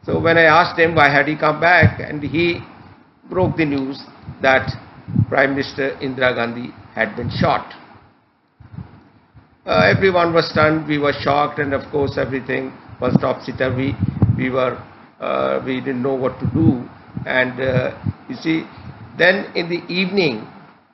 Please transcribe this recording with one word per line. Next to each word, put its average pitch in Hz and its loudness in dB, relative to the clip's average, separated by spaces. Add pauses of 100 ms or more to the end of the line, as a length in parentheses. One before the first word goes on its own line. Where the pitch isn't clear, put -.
So 165 -2
when 165 4
I 165 8
asked 165 4
him 165 4
why 147 6
had 143 2
he 151 -2
come 151 0
back, 165 4
and 147 -8
he 170 -2 (680)
broke 170 0
the 160 0
news 135 -4 (380)
that 131 2 (580)
Prime 139 2
Minister 139 -4
Indira 127 -2
Gandhi 117 -6 (240)
had 110 -2
been 120 -6
shot. - -2 (1900)
Uh, 185 4
everyone 175 2
was 160 4
stunned, 156 2
we 151 0
were 143 0
shocked, 147 0
and 139 -2
of - -6
course 139 -2
everything 131 -4 (280)
was 127 0
topsy-turvy. 131 -2 (440)
We 127 -2
were, 127 -2 (380)
uh, 135 -2
we 131 -4
didn't 127 -4
know 135 0
what 127 -4
to - -4
do, 139 2 (380)
and, 127 -2
uh, 127 0 (320)
you - -8
see, 160 -2 (520)
then 185 2
in 175 -4
the 170 -4
evening 180 0 (460)